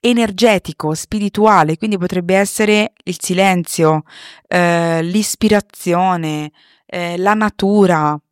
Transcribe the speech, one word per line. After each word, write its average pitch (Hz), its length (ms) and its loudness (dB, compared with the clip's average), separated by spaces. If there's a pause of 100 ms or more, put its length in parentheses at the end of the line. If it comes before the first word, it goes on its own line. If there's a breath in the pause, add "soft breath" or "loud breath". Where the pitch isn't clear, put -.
energetico, 214 880 0
spirituale, 202 840 0
quindi 214 180 -4
potrebbe 180 380 -2
essere 214 580 0 (120)
il 185 140 -8
silenzio, 175 840 0 (440 loud breath)
eh, 170 560 0
l'ispirazione, 175 1500 -2 (320 soft breath)
eh, 175 320 -8
la 190 160 0
natura. 190 880 2 (120)